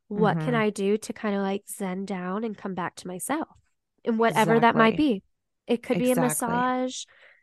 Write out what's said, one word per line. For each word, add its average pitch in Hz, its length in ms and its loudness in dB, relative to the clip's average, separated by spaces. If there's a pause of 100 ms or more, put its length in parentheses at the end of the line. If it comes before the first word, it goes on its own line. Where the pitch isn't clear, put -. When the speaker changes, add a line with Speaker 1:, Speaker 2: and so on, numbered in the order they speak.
Speaker 1:
what 208 320 2
can 247 140 -2
Speaker 2:
Mm-hmm. - 20 2
Speaker 1:
I 214 140 2
do 202 300 0
to - 140 -12
kinda, 202 280 -2
like, 196 260 -2
zen 190 380 -6
down 185 380 -6
and 220 140 -6
come 196 180 -8
back 175 220 -6
to - 100 -14
myself? 247 400 -6 (580)
And 226 140 0
whatever 226 400 4
that 226 160 4
might 226 200 6
Speaker 2:
Exactly. - 20 -6
Speaker 1:
be. 262 260 0 (420)
It 240 160 -2
could - 160 -2
be 247 140 2
a 254 40 2
Speaker 2:
Exactly. 247 60 2
Speaker 1:
massage. 254 840 -2 (380)